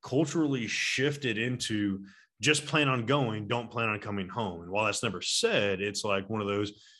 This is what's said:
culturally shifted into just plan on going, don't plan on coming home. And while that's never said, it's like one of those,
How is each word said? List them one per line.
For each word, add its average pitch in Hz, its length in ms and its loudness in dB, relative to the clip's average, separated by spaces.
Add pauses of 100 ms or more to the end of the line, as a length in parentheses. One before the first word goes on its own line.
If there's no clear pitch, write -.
culturally 143 640 2
shifted 135 720 0
into 107 680 -2 (380)
just 147 240 2
plan 151 240 2
on 120 160 0
going, 110 420 2
don't 120 220 -2
plan 117 180 -2
on 107 100 0
coming 101 300 -4
home. 95 320 -4
And 85 100 -12
while 104 140 2
that's 101 180 0
never 92 200 -2
said, 104 580 2
it's 101 240 -2
like 98 240 0
one 107 140 -2
of 101 40 -2
those, 101 260 0 (280)